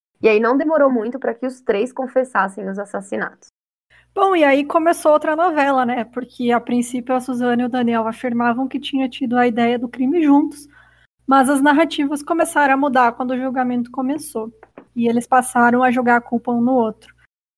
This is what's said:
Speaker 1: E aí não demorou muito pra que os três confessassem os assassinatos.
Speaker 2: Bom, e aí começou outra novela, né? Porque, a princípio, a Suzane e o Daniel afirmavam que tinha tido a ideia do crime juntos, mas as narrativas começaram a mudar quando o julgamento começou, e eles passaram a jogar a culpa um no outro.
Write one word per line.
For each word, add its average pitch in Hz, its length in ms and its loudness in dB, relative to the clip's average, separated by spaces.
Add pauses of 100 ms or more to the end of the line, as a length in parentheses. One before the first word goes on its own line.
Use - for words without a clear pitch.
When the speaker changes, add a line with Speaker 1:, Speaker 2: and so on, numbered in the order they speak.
(200)
Speaker 1:
E 220 80 4
aí 214 120 4
não 233 180 2
demorou 294 320 0
muito 240 280 -4
pra 233 140 -6
que 254 140 -8
os 254 140 -12
três 226 320 -4
confessassem 220 760 -4
os 196 100 -8
assassinatos. 202 720 -10 (640)
Speaker 2:
Bom, 392 200 2
e 330 100 2
aí 285 200 2
começou 330 480 2
outra 311 240 2
novela, 277 500 0
né? 240 180 -4
Porque, 247 460 -6
a 233 100 2
princípio, 240 540 -4
a 254 60 0
Suzane 247 420 -2
e 247 40 -2
o - 20 -4
Daniel 233 380 -2
afirmavam 240 640 -2
que 262 120 -8
tinha 262 280 -2
tido 247 300 -4
a 247 80 4
ideia 240 320 0
do 240 100 -8
crime 262 340 -2
juntos, 294 440 2 (580)
mas 269 240 4
as 269 140 2
narrativas 294 600 2
começaram 320 520 0
a - 20 2
mudar 254 360 2
quando 247 180 -6
o 254 80 -4
julgamento 247 540 -4
começou, 254 600 -6 (460)
e 233 100 0
eles 233 200 -2
passaram 247 560 2
a 254 80 4
jogar 240 240 2
a 240 40 0
culpa 233 300 -6
um 240 100 0
no 240 140 2
outro. 220 400 -2 (440)